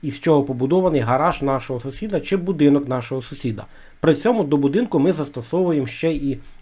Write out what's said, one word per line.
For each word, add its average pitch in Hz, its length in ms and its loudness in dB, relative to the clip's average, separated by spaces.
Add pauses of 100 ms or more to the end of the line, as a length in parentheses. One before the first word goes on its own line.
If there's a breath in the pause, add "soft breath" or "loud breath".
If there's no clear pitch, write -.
і 147 100 -6
з - 80 -10
чого 151 240 4
побудований 143 580 0
гараж 131 400 2
нашого 135 380 -2
сусіда 185 400 -6
чи - 180 -2
будинок 147 500 2
нашого 127 340 -4
сусіда. 120 440 -8 (340 soft breath)
При 160 140 4
цьому 214 300 2
до 147 140 2
будинку 151 420 2
ми 165 140 4
застосовуємо 151 760 -2
ще 160 260 -2
і 143 240 -4 (240 soft breath)